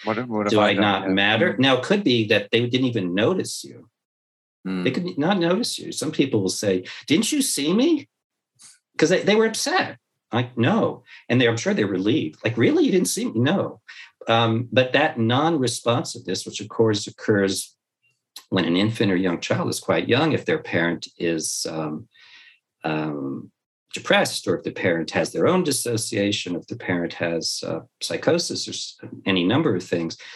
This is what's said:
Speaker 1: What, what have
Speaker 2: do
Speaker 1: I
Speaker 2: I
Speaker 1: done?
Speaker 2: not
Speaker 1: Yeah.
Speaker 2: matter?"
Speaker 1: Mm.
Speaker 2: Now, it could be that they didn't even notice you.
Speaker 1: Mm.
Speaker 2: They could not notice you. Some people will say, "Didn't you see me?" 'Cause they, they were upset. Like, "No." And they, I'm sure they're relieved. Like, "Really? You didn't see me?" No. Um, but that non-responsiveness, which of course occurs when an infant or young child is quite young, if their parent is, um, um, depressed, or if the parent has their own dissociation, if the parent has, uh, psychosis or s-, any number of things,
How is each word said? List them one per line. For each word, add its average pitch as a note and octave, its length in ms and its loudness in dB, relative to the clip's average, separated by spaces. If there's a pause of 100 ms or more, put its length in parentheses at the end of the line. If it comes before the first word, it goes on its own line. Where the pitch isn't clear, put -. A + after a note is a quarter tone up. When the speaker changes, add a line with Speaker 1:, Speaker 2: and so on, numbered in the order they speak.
Speaker 1:
What, G#2+ 140 -2 (100)
what G#2+ 200 -2
have G#2+ 40 2
Speaker 2:
do G#2+ 80 4
Speaker 1:
I G#2 100 4
Speaker 2:
I G#2 40 2
Speaker 1:
done? F#2+ 80 2
Speaker 2:
not G2 220 2
Speaker 1:
Yeah. F#2+ 60 -2
Speaker 2:
matter?" G2+ 440 2
Speaker 1:
Mm. - 60 -4
Speaker 2:
Now, C3 180 4
it B2+ 60 -2
could G3+ 200 2
be A#2 240 2
that G#2 240 2
they A#2+ 160 2
didn't B2+ 200 0
even F#2+ 280 -2
notice C#3+ 480 0
you. - 260 -20 (800)
Speaker 1:
Mm. F#2 160 -2
Speaker 2:
They B2 80 2
could F3 260 -4
not F3+ 220 2
notice F3+ 400 0
you. - 140 -10
Some C#3+ 180 -6
people C3+ 300 0
will F#2 80 0
say, F#2 340 0 (240)
"Didn't A3 240 2
you D4 100 0
see D3+ 320 0
me?" D4 360 2 (880)
'Cause D#3 120 4
they, F3+ 140 2
they G3 120 2
were A3 100 4
upset. C#4 520 -2 (360)
Like, A#2+ 240 -2
"No." D#3+ 460 2 (260)
And B2+ 100 4
they, A#2+ 80 6
I'm A2+ 100 2
sure G3 160 0
they're A#2 140 0
relieved. G2+ 560 0
Like, A2+ 140 -2
"Really? D4+ 260 4
You C4 80 2
didn't F3+ 160 2
see A3+ 180 -4
me?" A3+ 140 -6
No. D#3+ 400 0 (480)
Um, A2+ 460 2
but B2+ 180 4
that C#3+ 260 2
non-responsiveness, A#2+ 1300 0
which G#2 140 -10
of G#2 80 -10
course A2 400 2
occurs G2 680 0 (760)
when F#2 160 0
an E2+ 100 0
infant G#2+ 360 2
or F#2 40 2
young F2 240 0
child - 300 -2
is - 100 -4
quite E2 300 0
young, C#3 240 2
if - 120 0
their D#2+ 140 0
parent E2+ 480 -2 (100)
is, E2 520 -2
um, D#2 380 -6 (760)
um, D2+ 680 -6 (420)
depressed, - 540 0
or F2+ 80 2
if - 80 -6
the - 80 -6
parent E2 400 -2
has E2+ 200 -2
their E2+ 160 0
own F3+ 160 2
dissociation, G#2+ 920 -2
if - 120 -10
the - 80 -8
parent F2 380 -4
has, E2+ 520 -4
uh, E2 140 -4 (220)
psychosis - 680 -2
or G2 40 -10
s-, - 260 -10 (280)
any F#2+ 180 2
number B2 320 2
of F2+ 80 -2
things, E2 320 -4 (200)